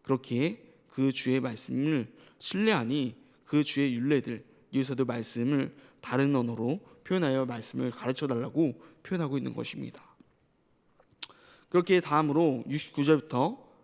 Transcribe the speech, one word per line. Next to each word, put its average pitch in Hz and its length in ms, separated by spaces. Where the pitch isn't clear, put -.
그렇기에 127 600
그 135 240
주의 131 260
말씀을 127 800
신뢰하니 143 760
그 147 180
주의 139 300
율례들, 123 500
여기서도 131 320
말씀을 120 720
다른 139 340
언어로 120 440
표현하여 139 420
말씀을 127 460
가르쳐달라고 127 920
표현하고 156 340
있는 127 160
것입니다. 123 480
그렇게 180 300
다음으로 147 680
육십구 143 360
절부터 147 600